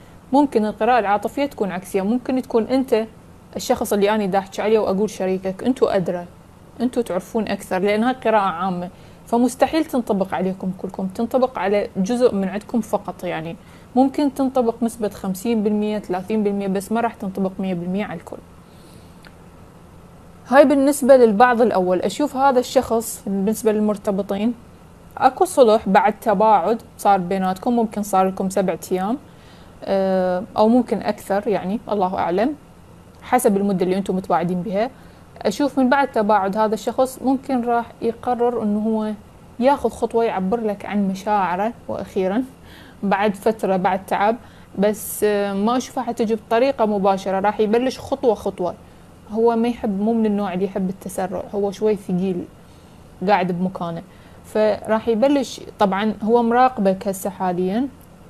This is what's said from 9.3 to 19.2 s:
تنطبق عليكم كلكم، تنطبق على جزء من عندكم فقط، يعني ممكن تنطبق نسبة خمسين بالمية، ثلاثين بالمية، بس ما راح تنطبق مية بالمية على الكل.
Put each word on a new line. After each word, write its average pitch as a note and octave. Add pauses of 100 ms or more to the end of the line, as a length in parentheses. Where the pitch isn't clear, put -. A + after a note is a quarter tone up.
تنطبق G#3
عليكم F#3 (100)
كلكم، F#3+
تنطبق A#3+
على G3+
جزء A#3+
من G3
عندكم G#3
فقط، G3
يعني E3 (400)
ممكن C4+
تنطبق B3+
نسبة G#3+
خمسين G#3
بالمية، G#3+
ثلاثين G3
بالمية، G3+
بس F#3+
ما A#3
راح A3+
تنطبق F#3+
مية F#3+
بالمية F3+
على E3+
الكل. - (2000)